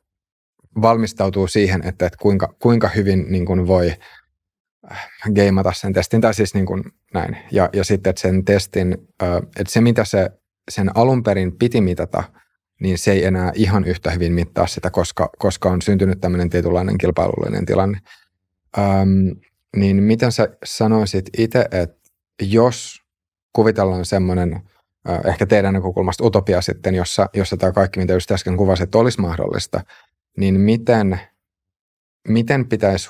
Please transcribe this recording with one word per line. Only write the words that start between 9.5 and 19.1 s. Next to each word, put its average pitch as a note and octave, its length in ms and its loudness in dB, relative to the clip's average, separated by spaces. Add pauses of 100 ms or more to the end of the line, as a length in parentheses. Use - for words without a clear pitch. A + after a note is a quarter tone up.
että G2 140 -6
se A#2 80 4
mitä A#2 240 2
se, F#2+ 240 0 (420)
sen G2 260 -2
alun B2 260 2
perin F#2+ 340 -2
piti A#2+ 240 0
mitata – F2 420 -2 (580)
niin F#2 160 -2
se - 140 0
ei F#2 140 2
enää F#2 300 0
ihan G2 300 2
yhtä F2 260 -4
hyvin E2+ 220 0
mittaa E2+ 340 0
sitä, - 220 -6
koska, - 480 -2
koska F#2+ 320 -2
on F2+ 120 0
syntynyt F#2+ 400 0
tämmönen F2+ 280 -2
tietynlainen F2+ 480 0
kilpailullinen E2+ 680 -2
tilanne. G2 340 0 (800)
Öm, F#2+ 580 2 (400)